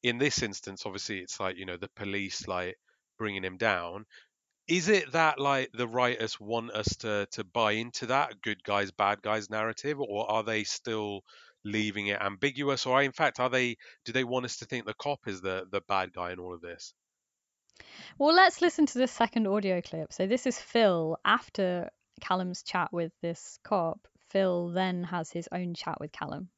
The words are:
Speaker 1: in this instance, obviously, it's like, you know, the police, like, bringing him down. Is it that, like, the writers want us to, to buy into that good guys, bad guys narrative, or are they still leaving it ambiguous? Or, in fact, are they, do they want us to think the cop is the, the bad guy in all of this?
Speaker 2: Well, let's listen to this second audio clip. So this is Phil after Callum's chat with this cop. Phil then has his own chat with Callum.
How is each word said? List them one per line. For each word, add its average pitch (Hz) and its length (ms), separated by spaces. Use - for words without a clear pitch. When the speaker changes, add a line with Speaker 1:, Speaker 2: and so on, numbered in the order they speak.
Speaker 1:
in 120 160
this 139 240
instance, 98 440
obviously, 101 340
it's 90 200
like, 92 180
you 95 80
know, 90 120
the 95 120
police, 98 580
like, 90 320
bringing 101 240
him 92 140
down. 95 500
Is 175 220
it 175 220
that, 156 280
like, 139 340
the 120 140
writers 120 520
want 113 320
us 107 260
to, 104 360
to 110 100
buy 104 300
into 117 340
that 127 340
good 104 220
guys, 101 260
bad 101 320
guys 107 260
narrative, 113 520
or 104 320
are 110 120
they 107 200
still 104 580
leaving 104 440
it 101 120
ambiguous? 127 680
Or, 127 160
in 135 80
fact, 147 280
are 127 100
they, 123 280
do 120 60
they 131 120
want 123 220
us 120 120
to - 80
think 113 220
the 107 80
cop - 320
is 95 140
the, 92 280
the 95 120
bad 95 320
guy 90 180
in 90 80
all 90 160
of 82 60
this? 85 340
Speaker 2:
Well, 302 180
let's 370 260
listen 330 260
to - 100
this 254 140
second 226 360
audio 196 340
clip. 160 300
So 190 160
this 240 180
is 247 140
Phil 175 640
after 185 680
Callum's 185 420
chat - 300
with 170 300
this - 420
cop. 170 420
Phil 180 380
then 180 360
has 170 260
his 170 200
own 175 220
chat - 260
with 151 120
Callum. 156 460